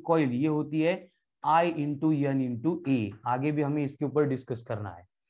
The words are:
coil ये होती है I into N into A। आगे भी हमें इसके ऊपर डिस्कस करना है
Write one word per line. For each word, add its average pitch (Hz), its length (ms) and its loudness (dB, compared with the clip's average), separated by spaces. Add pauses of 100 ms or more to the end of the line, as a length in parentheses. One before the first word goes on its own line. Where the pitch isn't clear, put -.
coil 160 220 4
ये 127 160 0
होती 151 340 0
है 170 140 2 (480)
I 160 220 4 (100)
into 147 340 0 (200)
N 135 120 0
into 123 320 -2 (140)
A। 135 100 4 (300)
आगे 131 240 0
भी 151 100 0
हमें 147 220 0
इसके 143 220 -4
ऊपर 143 220 2
डिस्कस 127 400 -6
करना 104 220 -6
है 87 160 -16 (240)